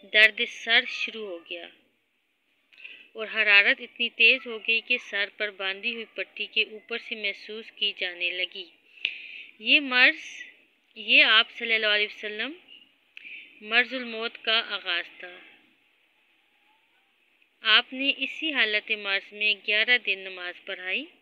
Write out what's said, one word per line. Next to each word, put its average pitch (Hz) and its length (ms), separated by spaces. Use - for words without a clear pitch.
درد 214 420
سر 233 400
شروع 220 400
ہو 175 100
گیا 170 180
اور 220 220
حرارت 214 460
اتنی 233 280
تیز 247 380
ہو 226 200
گئی 226 140
کہ 247 160
سر 202 280
پر 208 140
باندھی 196 420
ہوئی 226 200
پٹی 202 320
کے 214 180
اوپر 214 340
سے 233 180
محسوس 214 560
کی 208 260
جانے 175 340
لگی۔ 180 380
یہ 247 200
مرض، 269 400
یہ 233 280
آپ 226 280
صلی 233 220
اللہ 220 140
علیہ 208 280
وسلم 214 360
مرض 226 320
الموت 233 480
کا 226 260
آغاز 185 380
تھا۔ 180 200
آپ 226 320
نے 269 240
اسی 285 360
حالت 214 380
مرض 202 420
میں 208 200
گیارہ 220 380
دن 196 140
نماز 185 460
پڑھائی۔ 190 400